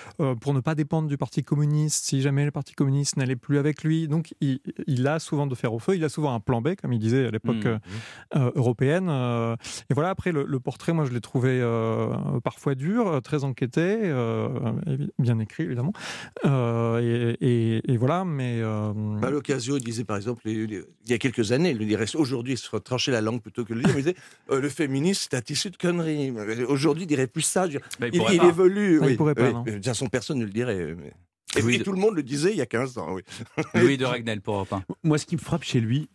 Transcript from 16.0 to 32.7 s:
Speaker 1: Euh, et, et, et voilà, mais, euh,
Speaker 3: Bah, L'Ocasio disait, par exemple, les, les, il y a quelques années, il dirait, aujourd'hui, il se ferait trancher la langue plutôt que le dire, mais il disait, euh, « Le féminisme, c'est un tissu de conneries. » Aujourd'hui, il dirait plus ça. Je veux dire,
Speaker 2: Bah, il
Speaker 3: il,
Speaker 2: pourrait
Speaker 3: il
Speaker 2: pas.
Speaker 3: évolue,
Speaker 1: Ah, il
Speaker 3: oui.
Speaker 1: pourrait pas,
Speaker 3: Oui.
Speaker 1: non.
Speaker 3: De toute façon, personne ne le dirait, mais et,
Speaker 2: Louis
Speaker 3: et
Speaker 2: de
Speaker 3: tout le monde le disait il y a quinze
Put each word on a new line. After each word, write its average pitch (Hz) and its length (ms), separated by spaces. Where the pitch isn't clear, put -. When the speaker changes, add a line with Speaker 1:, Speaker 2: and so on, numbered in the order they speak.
Speaker 1:
Euh, 117 960
et, - 60
et, - 160
et 120 40
voilà, 151 280
mais, 127 360
euh, 107 320
Speaker 3:
Bah, 127 100
L'Ocasio 139 480
disait, 113 260
par 104 120
exemple, 113 280
les, 110 220
les, 98 160
il 120 60
y 120 40
a 113 40
quelques 117 340
années, 165 260
il 107 80
dirait, 107 200
aujourd'hui, 131 380
il 113 40
se - 100
ferait 107 120
trancher 127 320
la 117 80
langue 113 200
plutôt 110 240
que - 80
le 117 100
dire, 170 120
mais 143 60
il 135 40
disait, 180 120
euh, « 135 100
Le 143 80
féminisme, 143 600
c'est 135 60
un 123 60
tissu 151 280
de 175 60
conneries. » 160 560
Aujourd'hui, 147 360
il - 20
dirait 131 220
plus 160 140
ça. - 260
Je 139 60
veux 135 40
dire, - 100
Speaker 2:
Bah, 120 80
il 135 60
Speaker 3:
il, 175 40
Speaker 2:
pourrait 214 160
Speaker 3:
il 170 60
Speaker 2:
pas. 175 80
Speaker 3:
évolue, 185 520
Speaker 1:
Ah, - 40
il 143 60
Speaker 3:
oui. 120 60
Speaker 1:
pourrait 151 200
pas, 117 100
Speaker 3:
Oui. 117 60
Speaker 1:
non. 120 100
Speaker 3:
De 117 100
toute 101 120
façon, 127 240
personne 131 300
ne 113 60
le 101 60
dirait, 98 500
mais 71 120
et, - 60
Speaker 2:
Louis 120 140
Speaker 3:
et - 20
Speaker 2:
de - 60
Speaker 3:
tout 196 80
le 190 80
monde 214 160
le 151 60
disait 143 300
il 214 40
y 151 40
a 120 60
quinze 123 320